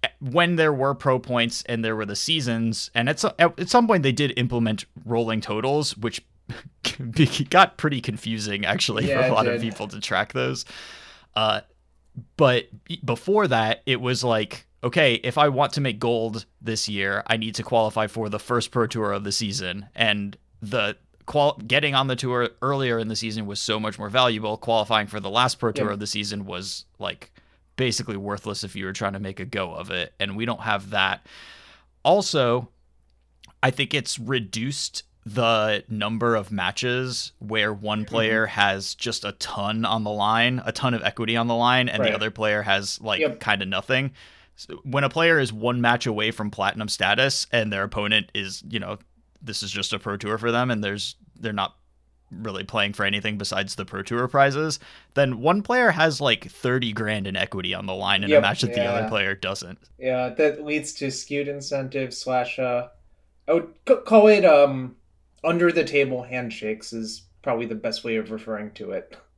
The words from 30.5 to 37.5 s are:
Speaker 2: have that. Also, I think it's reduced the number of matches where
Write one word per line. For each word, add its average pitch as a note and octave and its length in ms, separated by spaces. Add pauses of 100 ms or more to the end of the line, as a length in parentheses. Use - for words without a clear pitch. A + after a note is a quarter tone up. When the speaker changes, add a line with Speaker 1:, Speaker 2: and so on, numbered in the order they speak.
Speaker 2:
have G2+ 280
that. F#2+ 360 (760)
Also, C3+ 680 (920)
I C3 100
think C#3 220
it's - 260
reduced A#2+ 840 (220)
the A2 640
number A2 460
of G#2 160
matches B2 880
where G#2+ 340